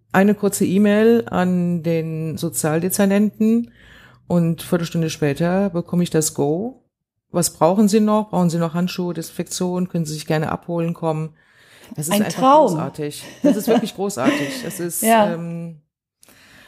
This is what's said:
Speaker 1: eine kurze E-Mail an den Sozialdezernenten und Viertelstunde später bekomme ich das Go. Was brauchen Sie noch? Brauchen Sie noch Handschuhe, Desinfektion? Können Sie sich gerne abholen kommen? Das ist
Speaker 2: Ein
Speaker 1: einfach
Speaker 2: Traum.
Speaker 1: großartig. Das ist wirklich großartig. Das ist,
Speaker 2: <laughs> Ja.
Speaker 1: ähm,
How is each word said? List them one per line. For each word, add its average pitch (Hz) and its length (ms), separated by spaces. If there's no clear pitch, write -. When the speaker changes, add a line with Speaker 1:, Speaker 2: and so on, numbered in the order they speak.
Speaker 1:
eine 202 220
kurze 202 320
E-Mail 214 640
an 180 540
den 160 540
Sozialdezernenten 196 1300
und 170 360
Viertelstunde 165 480
später 170 580
bekomme 175 340
ich 170 60
das 156 240
Go. 170 560
Was 170 220
brauchen 190 360
Sie 208 120
noch? 214 320
Brauchen 180 180
Sie 160 80
noch 165 160
Handschuhe, 175 400
Desinfektion? 180 760
Können 170 160
Sie 151 100
sich 151 100
gerne 156 260
abholen 170 440
kommen? 156 400
Das 151 120
ist 175 60
Speaker 2:
Ein 208 100
Speaker 1:
einfach - 160
Speaker 2:
Traum. 269 300
Speaker 1:
großartig. 147 540
Das 277 120
ist 202 120
wirklich 226 260
großartig. 262 680
Das - 160
ist, 170 240
Speaker 2:
<laughs> - 0
Ja. 220 320
Speaker 1:
ähm, 170 460